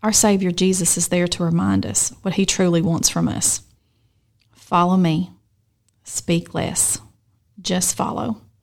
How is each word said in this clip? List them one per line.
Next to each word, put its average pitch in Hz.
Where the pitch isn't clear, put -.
our 214
Savior 196
Jesus 185
is 170
there 175
to 175
remind 180
us -
what 190
he 196
truly 175
wants -
from -
us. -
"Follow 175
me. 175
Speak -
less. -
Just 180
follow. -